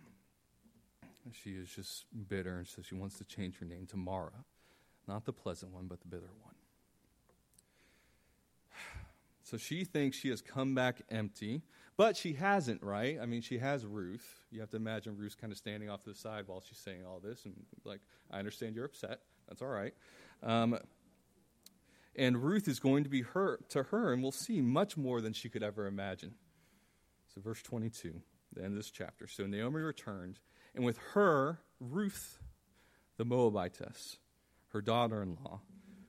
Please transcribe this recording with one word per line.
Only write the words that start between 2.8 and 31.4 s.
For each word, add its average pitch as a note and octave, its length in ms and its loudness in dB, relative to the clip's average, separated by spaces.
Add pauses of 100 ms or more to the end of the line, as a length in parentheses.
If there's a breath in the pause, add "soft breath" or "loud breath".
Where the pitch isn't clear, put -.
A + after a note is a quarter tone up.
she F#2+ 140 -10
wants F#2+ 220 -6
to G2+ 80 -12
change F#2 320 -6
her F2 80 -10
name F2 220 -10
to G2+ 100 -8
Mara. F#2+ 480 -4 (640 soft breath)
Not G#2 180 -6
the B2+ 80 -2
pleasant F#2 400 -6
one, F#2 140 -10
but F2 120 -10
the - 80 -18
bitter F2+ 240 -12 (100)
one. - 140 -20 (3000 loud breath)
So - 140 -8
she E3 280 -4
thinks C#3 320 2
she C3+ 120 0
has A2 120 0
come C3+ 320 0
back B2+ 360 4
empty, A2 540 -2 (320 loud breath)
but G#3+ 220 8
she E3 160 -2
hasn't, E3+ 500 2
right? G#2+ 380 0
I A#2+ 40 -4
mean, A#2 160 0
she A#2+ 180 -4
has C3 260 0
Ruth. G2+ 560 -8 (100)
You A2+ 80 -10
have G#2+ 100 -10
to A2 80 -4
imagine A2 400 -4
Ruth G#2 220 -8
kind A2 120 -8
of G2 60 -10
standing G#2+ 320 -6
off G2+ 140 -8
to A2 80 -12
the G2 60 -14
side G#2+ 300 -8
while F#2+ 140 -8
she's - 160 -20
saying F#2 280 -10
all F#2 140 -10
this, G#2 260 -10
and G2+ 100 -12 (280)
like, G#2 180 -10 (300 soft breath)
"I G2 80 -6
understand A2 360 -6
you're A#2 100 -6
upset. - 360 -8 (280 soft breath)
That's - 120 -14
all C3 60 -6
right." A#2 260 -2 (500 loud breath)
Um, A#2 360 6 (1400 soft breath)
and B2 260 6
Ruth F#3+ 280 4
is B2+ 100 0
going C#3 240 6
to C#3+ 60 0
be C3+ 120 4
her, E3+ 380 2 (100)
to C#3 140 2
her, G3+ 300 2
and B2+ 100 4
we'll C3+ 80 2
see G3+ 300 0
much C#3+ 340 4
more B2+ 240 2
than A2 140 0
she - 160 -6
could G#2+ 140 -2
ever G#2 240 -2
imagine. G2 480 -4 (1000 soft breath)
So G2 80 -12
verse A2 200 -6
twenty-two. A2 600 -6 (360)
The F2+ 60 -6
end G2 100 -2
of G#2 60 -2
this - 120 -8
chapter. - 360 -10
"So - 180 -6
Naomi A#2 360 -2
returned, G2 580 -6 (340 soft breath)
and B2 100 0
with A#2+ 140 4 (160)
her, D#3+ 480 6 (180)